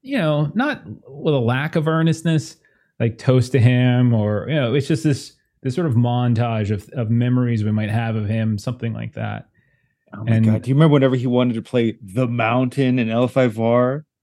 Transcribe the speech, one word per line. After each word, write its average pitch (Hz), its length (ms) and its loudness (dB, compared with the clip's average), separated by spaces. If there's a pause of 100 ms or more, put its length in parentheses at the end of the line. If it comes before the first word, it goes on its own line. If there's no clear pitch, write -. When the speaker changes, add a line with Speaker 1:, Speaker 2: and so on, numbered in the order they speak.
Speaker 1:
you 269 160 -6
know, 147 360 0
not 269 280 -2 (260)
with 147 260 -2
a 135 40 2
lack 127 380 -2
of 156 120 0
earnestness, 160 680 0 (440)
like, 117 180 -2
toast 127 340 2
to 135 80 4
him 123 520 4
or, 104 360 0
you 147 60 -2
know, 127 200 0
it's 143 140 0
just 160 160 -2
this, - 280 -2 (300)
this 131 140 -4
sort 180 100 0
of 127 80 0
montage 120 760 0
of, 101 200 -4
of 113 200 -4
memories 120 540 0
we 107 80 0
might 107 180 -2
have 113 260 -2
of 107 120 -4
him, 110 300 -2
something 120 340 -8
like 113 220 -10
that. 110 340 -10 (640)
Speaker 2:
Oh 104 120 -14
my 113 120 -2
Speaker 1:
And 110 100 2
Speaker 2:
God. 110 160 2
Do 123 80 -8
you 135 40 0
remember 151 200 6
whenever 135 220 4
he 123 120 -4
wanted 123 260 0
to 113 80 -6
play 113 400 -2
the 107 260 -4
Mountain 127 720 0
in 113 120 -2
L 120 180 2
five 120 300 0
R? 123 460 0 (180)